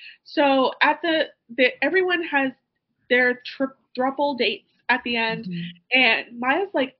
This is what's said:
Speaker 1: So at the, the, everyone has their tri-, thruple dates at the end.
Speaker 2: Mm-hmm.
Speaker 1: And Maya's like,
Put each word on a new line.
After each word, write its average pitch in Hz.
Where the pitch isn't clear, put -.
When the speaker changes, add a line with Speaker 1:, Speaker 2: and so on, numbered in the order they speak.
Speaker 1:
So 269
at 294
the, 320
the, 254
everyone 349
has 277
their 247
tri-, -
thruple 269
dates 233
at 254
the 240
end. 226
Speaker 2:
Mm-hmm. 175
Speaker 1:
And 233
Maya's 302
like, 262